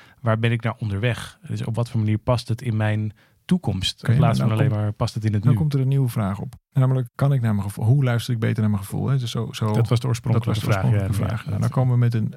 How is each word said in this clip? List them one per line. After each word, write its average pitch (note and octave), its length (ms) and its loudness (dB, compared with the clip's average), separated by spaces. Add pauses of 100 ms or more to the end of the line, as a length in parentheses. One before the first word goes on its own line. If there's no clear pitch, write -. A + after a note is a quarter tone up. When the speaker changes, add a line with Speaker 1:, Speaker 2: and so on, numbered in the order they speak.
(220)
Speaker 1:
waar A2 180 2
ben A#2 120 2
ik A#2 120 -2
naar A2+ 140 -4
onderweg? G#2 680 -4
Dus A2 180 -6
op A2 100 -4
wat A#2+ 140 -2
voor A#2 100 -2
manier G#2+ 180 2
past B2 300 0
het A2+ 140 -4
in A#2 160 -2
mijn G#2+ 360 -2 (320)
toekomst? F#2+ 580 -2
Speaker 2:
Oké, A#2 80 2
Speaker 1:
In A#2 60 4
plaats A#2 220 4
Speaker 2:
maar A#2 80 0
Speaker 1:
van A2 100 2
Speaker 2:
dan - 0 -
Speaker 1:
alleen A2 200 2
Speaker 2:
komt, G#2 80 0
Speaker 1:
maar: G#2 80 -2
past - 200 -4
het G#2 120 -4
in G#2 80 2
het G2+ 100 0
Speaker 2:
dan C#3+ 80 4
Speaker 1:
nu? A2 60 4
Speaker 2:
komt D3 160 0
er C#3 60 0
een C3 80 0
nieuwe C#3 200 2
vraag G#2 320 -2
op. - 160 -10 (180)
Namelijk, C3 420 2
kan C#3+ 180 2
ik C3 80 0
naar A2+ 140 2
mijn G2+ 120 -2
gevoel? - 180 -6
Hoe C3+ 180 4
luister A#2+ 300 0
ik A2+ 60 -2
beter A2+ 220 0
naar G#2+ 100 2
mijn G2 120 -2
gevoel? G2+ 240 -4
Hè? C3+ 100 2
Dus A#2+ 140 -4
zo, A#2 200 -4
zo, G#2+ 220 -2
Speaker 1:
Dat A2+ 160 2
was A#2 100 4
de C3 80 -4
oorspronkelijke A#2+ 520 0
Speaker 2:
dat - 40 -4
was G#2 120 2
de F#2+ 40 2
Speaker 1:
vraag, A#2+ 120 2
Speaker 2:
oorspronkelijke G2 300 0
Speaker 1:
ja. G#2 60 0
Speaker 2:
vraag. A2+ 160 -6
Speaker 1:
Ja, - 60 -8
Speaker 2:
Nou, G2+ 120 -2
Speaker 1:
dat A2+ 100 0
Speaker 2:
dan - 120 -6
komen B2+ 100 2
we A#2+ 60 4
met A#2+ 140 2
een, A2 240 -2